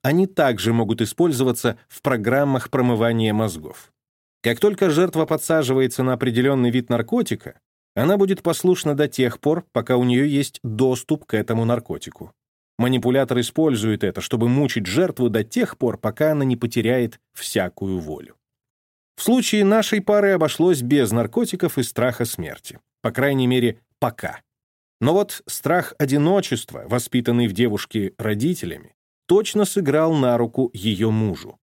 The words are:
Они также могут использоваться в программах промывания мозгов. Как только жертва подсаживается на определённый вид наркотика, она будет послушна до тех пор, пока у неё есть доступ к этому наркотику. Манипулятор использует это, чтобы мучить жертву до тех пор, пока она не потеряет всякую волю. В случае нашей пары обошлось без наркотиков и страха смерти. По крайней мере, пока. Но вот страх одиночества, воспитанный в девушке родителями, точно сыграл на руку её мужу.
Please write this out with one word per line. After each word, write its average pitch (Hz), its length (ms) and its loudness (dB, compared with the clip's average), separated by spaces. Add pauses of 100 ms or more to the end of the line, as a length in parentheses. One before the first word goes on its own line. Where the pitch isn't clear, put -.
Они 170 240 2
также 117 460 0
могут 113 280 0
использоваться 123 760 0 (100)
в - 140 -20
программах 131 680 0
промывания 117 640 2
мозгов. 95 600 -6 (500)
Как 117 180 0
только 196 300 2
жертва 160 360 0
подсаживается 135 760 0
на 127 100 0
определённый 123 580 0
вид 123 200 -2
наркотика, 120 680 -4 (360)
она 160 220 2
будет 196 260 0
послушна 170 540 0
до 147 100 2
тех 123 320 -2
пор, 165 340 -2
пока 123 240 0
у 123 80 2
неё 123 200 2
есть 143 400 -2
доступ 127 640 -2
к - 80 -4
этому 113 300 0
наркотику. - 680 -6 (440)
Манипулятор 127 600 0
использует 117 640 0
это, 95 180 -4
чтобы 117 280 -2
мучить 127 380 0
жертву 127 420 0
до 110 160 0
тех - 340 -4
пор, 120 180 -2
пока 151 360 0
она 143 120 0
не 127 120 2
потеряет 120 640 0 (120)
всякую 95 680 -4
волю. 76 340 -14 (840)
В - 60 -12
случае 220 420 2
нашей 208 360 2
пары 202 320 2
обошлось 160 500 2
без 120 300 2
наркотиков 156 680 -2
и 123 60 -2
страха 120 400 -2
смерти. - 560 -10 (200)
По - 120 -4
крайней 135 340 2
мере, 120 320 2 (220)
пока. 87 400 -4 (600)
Но 135 120 2
вот 202 340 -2
страх - 520 -2
одиночества, 147 920 0
воспитанный 120 580 0
в 98 60 -2
девушке 104 680 -2
родителями, 107 800 -4 (320)
точно 208 360 2
сыграл 160 500 2
на 127 220 2
руку 120 380 0
её 107 380 0
мужу. 107 500 -4